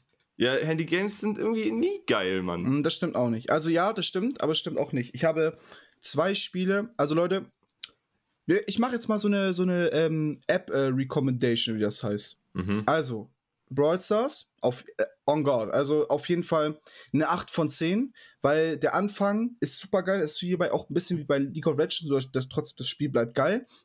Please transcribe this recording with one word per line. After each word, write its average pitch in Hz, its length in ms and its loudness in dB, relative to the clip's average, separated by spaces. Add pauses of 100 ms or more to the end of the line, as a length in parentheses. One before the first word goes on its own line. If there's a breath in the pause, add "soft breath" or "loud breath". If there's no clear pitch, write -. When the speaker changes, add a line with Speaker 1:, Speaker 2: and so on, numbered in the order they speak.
(360)
Speaker 1:
Ja, 127 180 2
Handy-Games 160 680 -2
sind 208 180 -2
irgendwie 220 340 -2
nie 349 340 -2
geil, 95 360 2
Mann. 87 220 -2
Speaker 2:
Hm, 139 180 2
das 160 120 0
stimmt - 220 -2
auch 123 140 2
nicht. 117 200 -4
Also 156 180 0
ja, 170 240 2
das 196 140 -4
stimmt, 226 340 -2
aber 151 120 0
es 151 60 0
stimmt - 200 -4
auch 147 140 -2
nicht. 123 220 -4
Ich 127 100 -2
habe 160 340 2 (420 loud breath)
zwei 170 340 0
Spiele, 196 600 -2
also 147 180 4
Leute, 175 320 2 (1000)
wir, 196 200 4
ich 196 140 0
mach 247 100 2
jetzt 233 180 -4
mal 214 120 2
so 208 80 0
eine, 196 240 2
so 180 100 0
eine, 175 300 2
ähm, 156 560 0
App, 180 220 0
äh, 135 180 2
Recommendation, 127 880 0
wie 107 40 -4
das 104 220 0
heißt. 104 380 -4 (140)
Speaker 1:
Mhm. 101 320 0
Speaker 2:
Also, 131 440 0 (400)
Brawl 151 300 2
Stars, 226 500 -2 (100)
auf, 127 240 -2 (140)
äh, 104 60 0 (220)
on 151 180 2
God, 120 260 0
also 147 380 0
auf 147 200 0
jeden 175 140 0
Fall 151 360 -2 (360 loud breath)
eine 147 140 2
acht 175 240 -2
von 151 180 0
zehn, 196 420 -2 (300 loud breath)
weil 156 340 2
der 139 180 0
Anfang 202 680 0
ist - 180 -2
super - 240 0
geil, 190 180 0
ist 151 200 -2
hierbei 175 320 0
auch - 180 -4
ein 147 40 -6
bisschen 175 240 0
wie 147 60 -6
bei 139 140 2
League 139 300 -2
of 139 100 2
Legends, - 220 0
so 143 160 0
dass, 131 160 -2
dass 131 160 -2
trotzdem - 300 -6
das 123 100 -6
Spiel 147 200 -4
bleibt 120 260 0
geil 190 320 0 (180 loud breath)